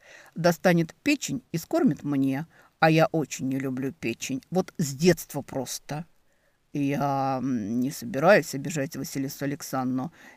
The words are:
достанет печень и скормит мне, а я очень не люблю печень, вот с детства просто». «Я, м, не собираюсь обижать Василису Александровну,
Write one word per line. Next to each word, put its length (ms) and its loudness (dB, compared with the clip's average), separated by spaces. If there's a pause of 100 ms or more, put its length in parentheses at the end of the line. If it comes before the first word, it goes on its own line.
(360)
достанет 580 2 (100)
печень 400 -2 (100)
и 40 0
скормит 460 0
мне, 420 0 (340)
а 120 6
я 160 6
очень 400 -4
не 100 -2
люблю 360 -4
печень, 480 -6 (100)
вот 260 0
с 160 -2
детства 480 2
просто». 640 -8 (680)
«Я, 680 0
м, 380 -2
не 100 0
собираюсь 640 4
обижать 420 -6
Василису 500 -6
Александровну, 680 -4 (240)